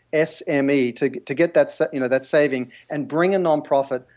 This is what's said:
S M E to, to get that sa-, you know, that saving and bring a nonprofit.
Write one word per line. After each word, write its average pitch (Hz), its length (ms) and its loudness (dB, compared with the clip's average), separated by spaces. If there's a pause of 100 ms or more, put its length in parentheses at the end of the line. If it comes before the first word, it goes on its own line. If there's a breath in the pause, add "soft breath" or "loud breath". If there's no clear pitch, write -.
(120)
S 160 340 -2
M 139 240 0
E 127 220 2
to, 139 160 -2
to - 260 -8
get 170 200 0
that 143 160 4
sa-, - 220 -2
you 143 80 -6
know, 127 80 -2
that 131 160 0
saving 135 480 0 (180 loud breath)
and 147 160 -6
bring 175 280 0
a 190 40 2
nonprofit. 143 640 0 (140 soft breath)